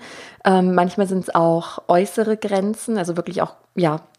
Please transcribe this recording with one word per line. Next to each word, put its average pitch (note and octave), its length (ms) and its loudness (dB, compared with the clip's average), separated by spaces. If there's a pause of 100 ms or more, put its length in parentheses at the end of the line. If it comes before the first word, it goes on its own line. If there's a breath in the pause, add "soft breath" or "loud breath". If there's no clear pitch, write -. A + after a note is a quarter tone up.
(440 loud breath)
Ähm, F#3 300 4
manchmal F3+ 320 2
sind's F#3 220 -2
auch E3 600 0
äußere G3+ 480 2
Grenzen, G#3 600 -2
also E3+ 180 -4
wirklich F3+ 260 -4
auch, - 120 -6 (200)
ja, D#3+ 260 0 (180)